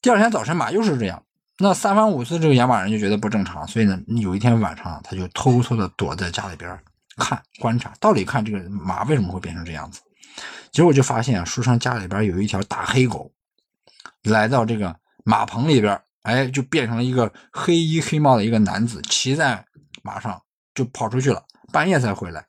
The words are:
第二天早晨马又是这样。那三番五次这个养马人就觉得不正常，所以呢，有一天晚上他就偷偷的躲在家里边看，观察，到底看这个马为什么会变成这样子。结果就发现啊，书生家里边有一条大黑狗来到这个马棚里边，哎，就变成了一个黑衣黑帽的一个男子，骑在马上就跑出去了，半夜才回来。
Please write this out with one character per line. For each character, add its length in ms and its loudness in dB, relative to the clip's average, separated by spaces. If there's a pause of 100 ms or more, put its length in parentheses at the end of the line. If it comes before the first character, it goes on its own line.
第 80 4
二 80 6
天 120 4
早 140 -2
晨 100 -2
马 160 -2
又 120 0
是 160 2
这 80 -2
样。 160 -8 (360)
那 140 4
三 240 2
番 140 4
五 140 -2
次 140 -4
这 80 2
个 80 6
养 140 6
马 140 2
人 80 -2
就 80 0
觉 100 0
得 80 2
不 120 -4
正 160 0
常， 220 -10
所 140 -4
以 60 4
呢， 120 2 (220)
有 160 -2
一 20 -2
天 220 4
晚 160 -4
上 260 -12
他 140 -12
就 120 -8
偷 340 2
偷 140 -2
的 200 -2
躲 180 -4
在 160 -6
家 180 -8
里 80 -14
边 220 -14 (380)
看， 260 -4 (160)
观 200 -2
察， 220 -8
到 140 4
底 100 2
看 200 -2
这 80 -6
个 60 -4 (100)
马 360 -6
为 100 0
什 80 2
么 100 -2
会 80 -6
变 140 -10
成 100 -10
这 80 -12
样 180 -12
子。 100 -20 (720)
结 100 4
果 100 8
就 100 6
发 180 0
现 180 0
啊， 60 -4
书 180 -6
生 160 4
家 160 -2
里 120 -6
边 180 0
有 160 0
一 60 0
条 160 -2
大 220 -8
黑 220 2
狗 240 -6 (920)
来 240 4
到 180 2
这 120 -2
个 180 -4 (300)
马 200 2
棚 240 -4
里 120 6
边， 200 0 (220)
哎， 240 0
就 160 -4
变 240 -2
成 100 -4
了 60 -2
一 100 -2
个 180 0 (200)
黑 260 0
衣 240 0
黑 180 -2
帽 180 6
的 80 0
一 40 0
个 100 2
男 280 2
子， 160 -8
骑 320 -2
在 300 -2 (380)
马 180 -12
上 200 -8 (340)
就 120 -2
跑 220 -8
出 120 -2
去 120 0
了， 100 -4 (300)
半 160 2
夜 100 4
才 160 0
回 160 -10
来。 180 -16